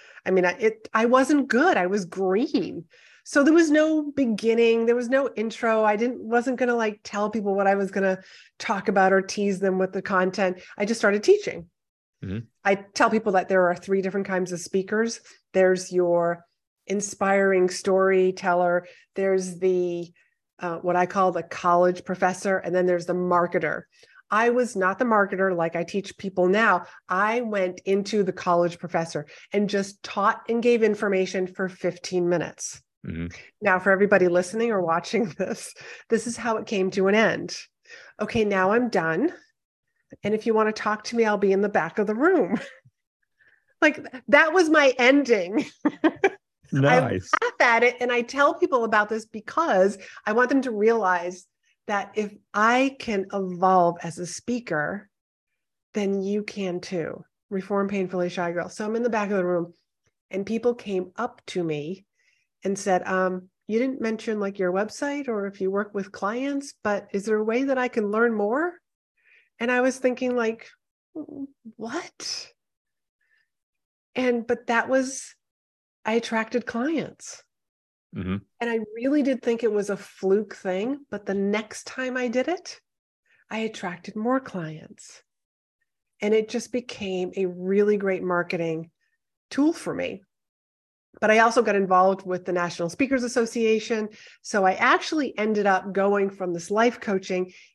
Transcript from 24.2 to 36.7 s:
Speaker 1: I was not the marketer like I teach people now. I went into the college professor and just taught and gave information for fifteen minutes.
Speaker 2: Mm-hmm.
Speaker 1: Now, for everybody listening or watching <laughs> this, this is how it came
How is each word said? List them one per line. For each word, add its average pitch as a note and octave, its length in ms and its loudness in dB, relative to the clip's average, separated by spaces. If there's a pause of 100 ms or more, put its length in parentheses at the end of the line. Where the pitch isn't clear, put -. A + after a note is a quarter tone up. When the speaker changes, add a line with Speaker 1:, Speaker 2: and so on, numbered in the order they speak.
Speaker 1:
I A3 180 2
was A#3+ 260 0
not F#3+ 220 0
the B3+ 80 0
marketer F#3+ 500 2
like E3+ 200 -2
I F3 80 -2
teach F#3+ 340 -8
people F#3 300 0
now. F#3+ 380 4 (220)
I G#3+ 340 0
went F#3+ 440 -4
into G3 380 2
the F#3 100 -2
college F3 460 0
professor E3 480 -4 (260)
and G#3 160 2
just G3 340 -4
taught G#3+ 460 0
and A#3 140 0
gave A#3+ 200 4
information G3 640 0
for F#3 220 -6
fifteen F3+ 600 -2
minutes. - 520 -4 (240)
Speaker 2:
Mm-hmm. E2+ 220 -6 (360)
Speaker 1:
Now, F#3 160 2
for G3 120 2
everybody F#3+ 360 4
listening F#3 440 0
or G3+ 80 0
watching F3 460 -2
<laughs> D#3 140 -10
this, - 340 -8 (360)
this A3+ 180 0
is A#3 100 -8
how A3 200 -2
it G#3+ 100 -8
came F#3+ 240 -2